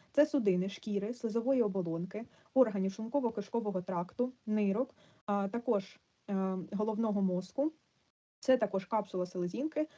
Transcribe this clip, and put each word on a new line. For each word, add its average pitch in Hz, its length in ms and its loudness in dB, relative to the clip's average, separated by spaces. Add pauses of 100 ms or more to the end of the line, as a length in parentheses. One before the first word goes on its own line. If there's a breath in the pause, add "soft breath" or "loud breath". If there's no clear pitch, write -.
(120 soft breath)
це 294 140 4
судини, 196 440 2
шкіри, 202 440 -4
слизової 233 480 0
оболонки, 185 640 -2 (280 soft breath)
органів 202 380 4
шлунково-кишкового 220 920 -2
тракту, 185 500 -4 (120)
нирок, 214 500 0 (300 soft breath)
а 202 220 0
також, 208 520 -2 (300)
е, 190 280 0 (140)
головного 214 500 0
мозку. 190 520 0 (640)
Це 262 180 4
також 196 280 -2
капсула 202 400 -2
селезінки, 214 640 -2 (100)